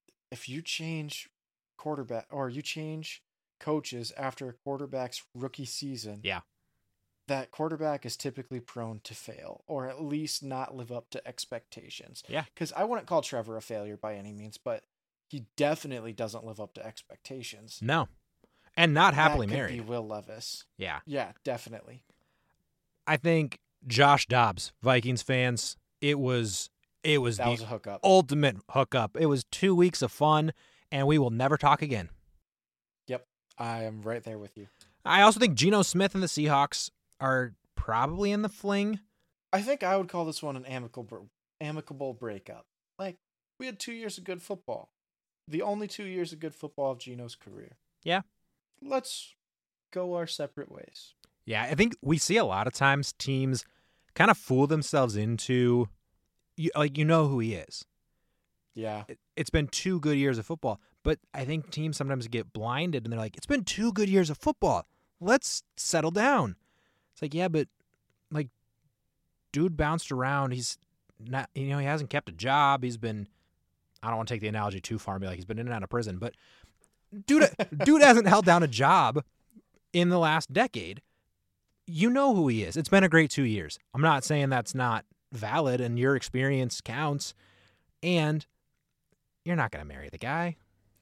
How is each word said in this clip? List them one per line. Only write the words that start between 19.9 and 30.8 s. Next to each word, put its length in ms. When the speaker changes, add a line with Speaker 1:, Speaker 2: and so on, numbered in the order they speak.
Speaker 1:
Levis. 580
Speaker 2:
Yeah. 280
Speaker 1:
Yeah, 260
definitely. 600
Speaker 2:
I 100
think 440
Josh 400
Dobbs, 460
Vikings 400
fans, 540
it 180
was, 520
it 160
was 180
Speaker 1:
That 100
Speaker 2:
the 60
Speaker 1:
was 100
a 40
hookup. 380
Speaker 2:
ultimate 520
hookup. 480
It 80
was 180
two 300
weeks 280
of 100
fun, 400